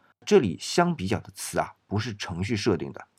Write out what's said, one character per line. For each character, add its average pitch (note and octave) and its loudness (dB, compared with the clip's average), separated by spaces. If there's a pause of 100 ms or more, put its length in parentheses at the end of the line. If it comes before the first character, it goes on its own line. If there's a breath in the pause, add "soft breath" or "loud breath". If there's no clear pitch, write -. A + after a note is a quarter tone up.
(240 soft breath)
这 G3+ 6
里 F2+ 4
相 F3 2
比 F#2 -4
较 G2 0
的 - -12
词 - -6
啊， D#2 -4 (140)
不 G2 0
是 G#2+ -4
程 F#2 -6
序 A2 -2
设 G2+ 2
定 C#2 -8
的， - -16 (100)